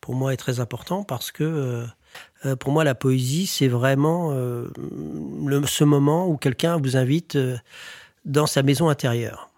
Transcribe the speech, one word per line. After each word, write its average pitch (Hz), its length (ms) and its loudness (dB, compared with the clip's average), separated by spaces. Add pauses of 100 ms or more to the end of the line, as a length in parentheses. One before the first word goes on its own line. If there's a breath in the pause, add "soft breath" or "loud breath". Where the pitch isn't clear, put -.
pour 120 140 -8
moi, 131 180 0
est 123 40 -4
très 123 220 -4
important 147 440 -6
parce - 280 -8
que, - 120 -6
euh, 131 420 -4 (600 loud breath)
euh, 135 80 0
pour 135 160 -4
moi, 160 120 4
la 139 120 2
poésie, 131 500 0
c'est 147 220 0
vraiment, 139 640 2
euh, 123 400 -4 (760)
le, 143 220 0
ce - 160 2
moment 147 440 4
où 156 100 0
quelqu'un 165 440 0
vous 131 160 0
invite, 139 380 0
euh, 127 220 0 (680 loud breath)
dans 147 220 2
sa 139 160 2
maison 143 240 4
intérieure. 120 720 -2